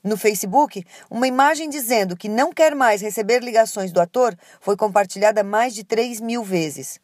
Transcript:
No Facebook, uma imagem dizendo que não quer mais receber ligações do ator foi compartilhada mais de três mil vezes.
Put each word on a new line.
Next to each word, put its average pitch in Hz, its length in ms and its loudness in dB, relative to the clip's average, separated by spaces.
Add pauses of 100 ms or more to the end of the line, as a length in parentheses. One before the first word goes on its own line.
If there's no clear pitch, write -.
No 208 140 -2
Facebook, 208 640 0 (260)
uma 247 180 0
imagem 294 420 2
dizendo 220 480 -2
que 214 120 -8
não 214 220 0
quer 311 220 4
mais 226 280 2
receber 220 420 -2
ligações 220 480 0
do 175 100 2
ator 220 340 0 (240)
foi 202 160 -2
compartilhada 208 680 2
mais 214 320 -2
de 214 80 -12
três 226 360 -4
mil 233 240 -6
vezes. 156 600 -4